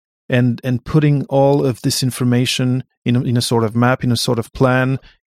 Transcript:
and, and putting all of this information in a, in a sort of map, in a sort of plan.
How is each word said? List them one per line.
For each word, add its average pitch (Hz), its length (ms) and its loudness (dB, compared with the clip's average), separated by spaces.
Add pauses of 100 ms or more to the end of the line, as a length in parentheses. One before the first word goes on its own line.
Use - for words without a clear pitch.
(280)
and, 123 340 0
and 127 220 -4
putting 147 420 2
all 139 380 2
of 131 160 -2
this - 220 -2
information 123 800 -2 (220)
in 120 100 2
a, 131 60 0
in 120 140 -2
a 120 60 0
sort 117 220 0
of 107 100 -4
map, 123 300 0
in 123 80 0
a 113 40 0
sort 117 220 -2
of - 140 -8
plan. 131 460 0 (300)